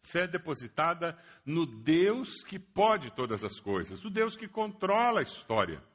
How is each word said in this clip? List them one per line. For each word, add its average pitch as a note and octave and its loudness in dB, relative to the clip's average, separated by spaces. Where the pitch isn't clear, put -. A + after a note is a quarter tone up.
Fé F3 -2
depositada E3 -4
no D#3+ 0
Deus D#3+ 2
que G3 -12
pode F#3+ 2
todas A2+ -4
as G2 -8
coisas, F#2+ -4
o A3 -8
Deus A3 0
que A3 -12
controla G#3+ 2
a C#3+ 0
história F#2 0